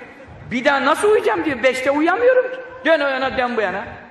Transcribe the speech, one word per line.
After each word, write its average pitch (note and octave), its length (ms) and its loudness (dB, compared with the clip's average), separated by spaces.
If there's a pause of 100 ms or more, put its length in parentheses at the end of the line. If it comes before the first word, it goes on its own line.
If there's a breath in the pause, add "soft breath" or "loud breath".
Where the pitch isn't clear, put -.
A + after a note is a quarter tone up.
(520)
Bir A#3+ 140 -4
daha C#4 200 2
nasıl D#4 220 2
uyuyacağım G#4 380 2
diyor. C4 180 -2
Beşte C4 280 0
uyuyamıyorum A4 600 2
ki. - 60 -10 (280)
Dön D#4 140 4
o C#4+ 80 0
yana, C4 300 -2
dön A#3+ 200 -2
bu A3 40 0
yana. F#3+ 220 -4 (280)